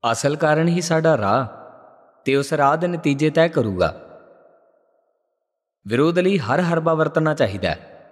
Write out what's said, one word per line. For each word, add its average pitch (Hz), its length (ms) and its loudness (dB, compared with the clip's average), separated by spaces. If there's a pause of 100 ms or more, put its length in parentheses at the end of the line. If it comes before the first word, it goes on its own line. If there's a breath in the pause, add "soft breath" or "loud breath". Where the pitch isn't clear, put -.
ਅਸਲ 131 320 0
ਕਾਰਨ 156 320 2
ਹੀ 175 140 0
ਸਾਡਾ 160 360 2
ਰਾਹ 110 280 0 (800)
ਤੇ 135 100 2
ਉਸ 139 180 -2
ਰਾਹ 147 240 2
ਦੇ 175 100 -2
ਨਤੀਜੇ 156 420 0
ਤੈਅ 165 180 2
ਕਰੂਗਾ। 98 460 0 (1900)
ਵਿਰੋਧ 147 340 0
ਲਈ 185 180 2
ਹਰ 131 240 0
ਹਰਬਾ 165 320 0
ਵਰਤਣਾ 156 400 0
ਚਾਹੀਦਾ 98 360 -2
ਹੈ - 240 -8 (180)